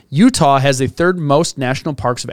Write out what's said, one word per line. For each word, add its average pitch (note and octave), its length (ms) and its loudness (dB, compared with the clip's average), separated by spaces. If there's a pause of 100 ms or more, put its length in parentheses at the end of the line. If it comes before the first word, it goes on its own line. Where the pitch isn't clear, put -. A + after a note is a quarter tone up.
(100)
Utah C#3+ 480 4
has C3+ 200 2
the C3 80 0
third F3+ 320 -2
most D3+ 380 0
national C3 380 -4
parks A#2+ 300 -4
of A#2+ 80 -12